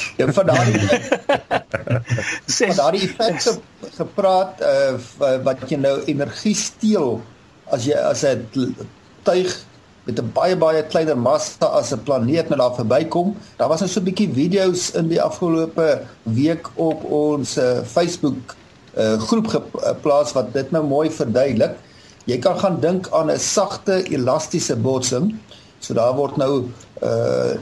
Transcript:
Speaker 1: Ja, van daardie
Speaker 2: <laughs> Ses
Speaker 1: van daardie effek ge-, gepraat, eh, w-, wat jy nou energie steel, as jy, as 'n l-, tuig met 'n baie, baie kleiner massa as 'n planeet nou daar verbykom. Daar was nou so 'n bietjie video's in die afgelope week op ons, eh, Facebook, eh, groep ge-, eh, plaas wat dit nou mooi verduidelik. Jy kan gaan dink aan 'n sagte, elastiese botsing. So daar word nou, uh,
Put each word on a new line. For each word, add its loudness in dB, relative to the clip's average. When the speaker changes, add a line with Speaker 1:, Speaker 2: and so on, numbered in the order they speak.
Speaker 1:
Ja, 4
van 4
daardie 4
Speaker 2:
<laughs> -4
Ses 2
Speaker 1:
van 2
daardie 2
effek -2
ge-, 2
gepraat, 0
eh, 2
w-, 2
wat -2
jy 0
nou 2
energie -2
steel, 0
as -2
jy, 2
as 0
'n 0
l-, -4
tuig 2
met -4
'n -6
baie, 2
baie 2
kleiner 2
massa 0
as 0
'n -4
planeet 0
nou 0
daar 2
verbykom. 0
Daar 0
was 2
nou 0
so 0
'n -4
bietjie 0
video's 2
in 0
die 2
afgelope 0
week 0
op -2
ons, 0
eh, 2
Facebook, -2
eh, 0
groep 0
ge-, -2
eh, 0
plaas 2
wat -2
dit -4
nou 0
mooi 0
verduidelik. 0
Jy 0
kan 2
gaan 2
dink 0
aan 2
'n 0
sagte, 0
elastiese -2
botsing. 0
So -8
daar 2
word -2
nou, 0
uh, 0